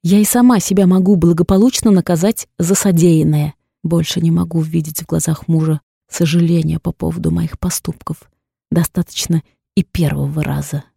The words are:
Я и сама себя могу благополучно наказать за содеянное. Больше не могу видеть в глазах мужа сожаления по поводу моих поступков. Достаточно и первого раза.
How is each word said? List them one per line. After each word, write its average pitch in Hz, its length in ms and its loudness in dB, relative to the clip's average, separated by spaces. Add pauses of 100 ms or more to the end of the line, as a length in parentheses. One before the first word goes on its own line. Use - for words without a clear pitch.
Я 190 160 4
и 208 40 2
сама 240 360 4
себя 190 260 2
могу 185 300 4
благополучно 180 720 2
наказать 180 560 0 (120)
за 175 180 0
содеянное. 156 760 2 (280)
Больше 165 380 -2
не 165 100 0
могу 165 300 -2
видеть 156 420 -4
в 160 40 -14
глазах 160 420 -4
мужа 160 320 0 (280)
сожаления 165 720 0
по - 140 -6
поводу 165 400 -6
моих 165 260 -4
поступков. - 720 -10 (400)
Достаточно - 720 -2 (340)
и 180 60 0
первого 143 600 -4
раза. 143 420 -6 (120)